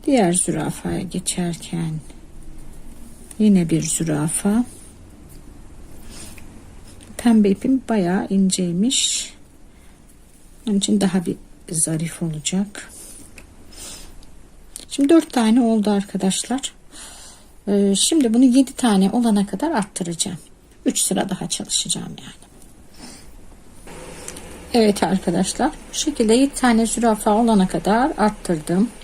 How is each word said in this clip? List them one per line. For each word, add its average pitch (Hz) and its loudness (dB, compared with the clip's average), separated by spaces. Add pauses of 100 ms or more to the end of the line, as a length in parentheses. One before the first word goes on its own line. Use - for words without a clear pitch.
Diğer 214 4
zürafaya 170 -4
geçerken 170 -6 (1500)
yine 190 6
bir 160 2
zürafa. 165 0 (2500)
Pembe 220 6
ipim 247 0
bayağı 196 0
inceymiş. 190 0 (1300)
Onun 208 2
için 202 2
daha 185 0
bir 190 -4 (360)
zarif 160 -4
olacak. 170 -4 (2000)
Şimdi 277 2
dört 330 4
tane 233 4
oldu 220 2
arkadaşlar. 196 -2 (920)
Ee, 202 4
şimdi 247 2
bunu 247 6
yedi 262 4
tane 196 4
olana 214 2
kadar 294 -2
arttıracağım. 180 -4 (480)
Üç - 0
sıra - -2
daha 175 -6
çalışacağım - -4
yani. - -20 (2250)
Evet 214 4
arkadaşlar, 190 0 (200)
bu - -18
şekilde 233 0
yedi 277 4
tane 233 2
zürafa 220 2
olana 220 4
kadar 240 0
arttırdım. 190 0 (140)